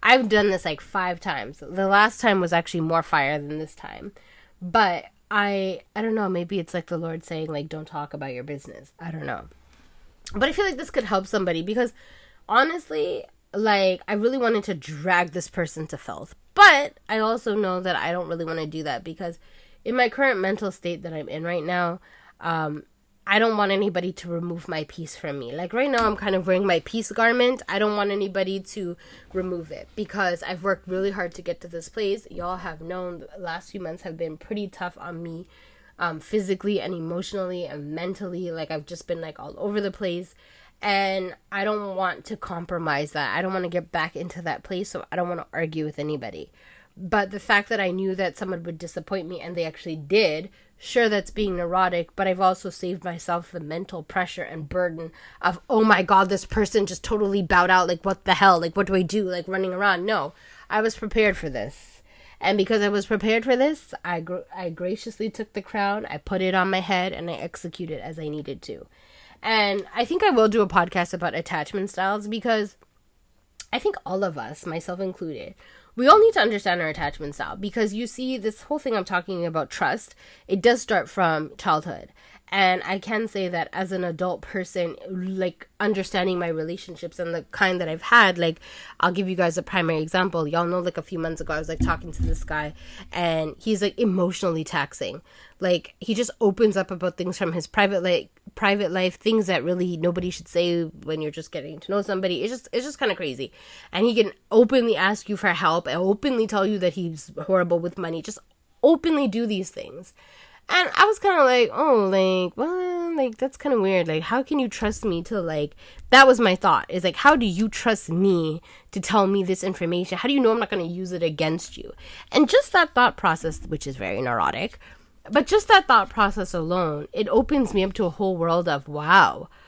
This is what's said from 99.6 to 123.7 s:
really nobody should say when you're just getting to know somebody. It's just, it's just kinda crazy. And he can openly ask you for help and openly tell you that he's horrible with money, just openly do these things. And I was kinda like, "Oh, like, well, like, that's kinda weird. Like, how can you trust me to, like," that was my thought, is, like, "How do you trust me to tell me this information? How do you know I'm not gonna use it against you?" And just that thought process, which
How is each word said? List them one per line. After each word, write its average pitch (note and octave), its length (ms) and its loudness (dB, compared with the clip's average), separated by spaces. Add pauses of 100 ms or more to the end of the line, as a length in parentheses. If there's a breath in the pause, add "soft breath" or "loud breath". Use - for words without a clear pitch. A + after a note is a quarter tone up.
really F3+ 340 0
nobody F3 340 0
should - 180 -12
say F3 340 0
when D#3 400 -8
you're D3+ 80 -4
just D#3 220 -12
getting D3+ 260 -10
to - 140 -10
know G3+ 100 2
somebody. F#3 400 -2
It's G#3 80 -2
just, B3 220 -10
it's A#3+ 120 -2
just C#4+ 140 -10
kinda A3 160 0
crazy. C3+ 380 -8 (400 loud breath)
And G3 140 2
he A#3+ 80 4
can G#3 180 4 (180)
openly A#3 460 6
ask G3 320 0
you G#3 80 -4
for F#3+ 140 0
help E3 360 2
and C#3 120 -2
openly G#3+ 500 2
tell G3 180 2
you G#3 140 0
that F3+ 140 2
he's E3+ 360 -6 (160)
horrible F3 320 4
with E3+ 180 -6
money, E3 260 -6
just - 180 -12 (420)
openly D4 460 4
do A3+ 180 -2
these F#3+ 240 -2
things. - 440 -16 (580 loud breath)
And F4 220 4
I - 100 6
was G#4 140 4
kinda F#4 240 4
like, B3 300 6
"Oh, A#3 360 4
like, F#3 480 2
well, F4 600 -2
like, C4 220 0
that's C4 180 -4
kinda B3+ 240 0
weird. F#3+ 260 2
Like, D#3+ 160 -2
how A#3 200 0
can D4 160 -2
you B3 100 0
trust G#3+ 360 -4
me F3 200 0
to, G#3 160 -4
like," D#3 340 -2 (360 loud breath)
that C4+ 160 12
was B3+ 120 10
my G3+ 160 6
thought, F3+ 340 4
is, F3 140 -4
like, F3 140 0
"How D4 180 8
do A#3 120 4
you G3 220 0
trust A3+ 400 0
me E3+ 540 2 (300 loud breath)
to G3 80 -6
tell G3 260 4
me G3 160 4
this F3+ 220 -2
information? F3+ 540 -2
How B3 100 -2
do C#4 60 4
you C#4 60 4
know A3+ 120 6
I'm A#3 80 0
not G#3+ 100 -2
gonna F#3 140 -2
use F3+ 280 -6
it E3+ 120 -2
against D#3+ 520 -2
you?" - 160 -14 (380 loud breath)
And D4 180 6
just - 240 4
that F4 220 4
thought - 220 4
process, E3 500 0
which D3+ 200 -6